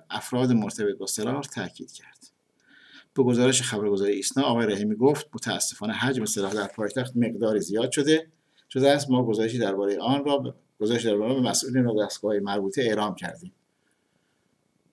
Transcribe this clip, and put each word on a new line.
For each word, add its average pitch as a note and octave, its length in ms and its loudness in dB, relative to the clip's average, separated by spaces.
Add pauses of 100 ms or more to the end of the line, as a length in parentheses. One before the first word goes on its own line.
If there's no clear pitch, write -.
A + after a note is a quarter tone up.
(100)
افراد B2 420 0
مرتبط G#2 460 0
با G2 80 -8
سلاح B2 360 -4
تاکید - 500 -10
کرد. - 380 -20 (840)
به C#3 80 4
گزارش B2 400 4
خبرگزاری G2+ 500 0
ایسنا، G2+ 320 0
آقای A#2 220 2
رحیمی G#2 300 0
گفت: C#3 360 2
«متاسفانه G#2+ 600 -4
حجم B2 320 0
سلاح G2+ 300 -2
در G#2 120 -2
پایتخت A#2+ 500 -4
مقداری A2 440 0
زیاد G#2 300 -2
شده، D#3 360 2 (420)
شده C3+ 220 4
است. C#3 200 2
ما B2+ 140 4
گزارشی A2+ 340 0
درباره G2+ 400 0
آن C3 260 0
را C#3+ 140 2
به، B2 160 -6 (260)
گزارش A#2 260 0
درباره A2 280 2
آن C3 80 0
به A#2+ 60 2
مسئولین B2 380 0
و G#2+ 200 2
دستگاه‌های G#2 340 -2
مربوطه G2+ 420 -2
اعلام G#2 320 0
کردیم.» F2+ 380 -12 (1400)